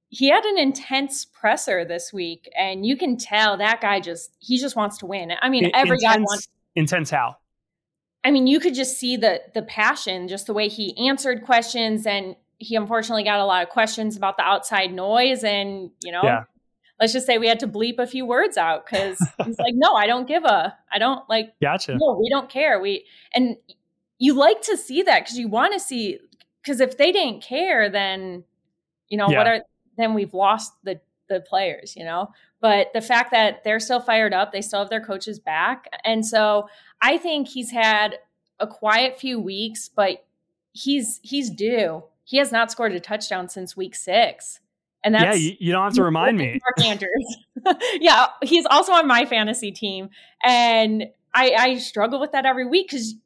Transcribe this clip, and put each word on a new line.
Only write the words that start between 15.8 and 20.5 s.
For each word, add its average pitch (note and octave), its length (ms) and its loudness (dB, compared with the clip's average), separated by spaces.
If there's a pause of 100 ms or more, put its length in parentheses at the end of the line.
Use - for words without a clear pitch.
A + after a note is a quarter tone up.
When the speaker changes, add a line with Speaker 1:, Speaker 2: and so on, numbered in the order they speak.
Speaker 1:
you F3 80 -12
know, F3 120 -4
Speaker 2:
Yeah. A#2 200 2 (560)
Speaker 1:
let's A3 140 2
just B3+ 120 -4
say A#3+ 120 4
we A3+ 100 2
had A#3 140 2
to A3+ 60 -4
bleep A3+ 300 -4
a B3 80 -2
few B3+ 200 -6
words C#4 320 0
out E3 280 0
'cause G4 320 -4
Speaker 2:
<laughs> - 280 -2
Speaker 1:
he's A3+ 140 -6
like, A#3+ 160 0
"No, D4+ 180 4
I G#3 140 4
don't B3 200 0
give D#4+ 160 0
a, G3 340 2 (140)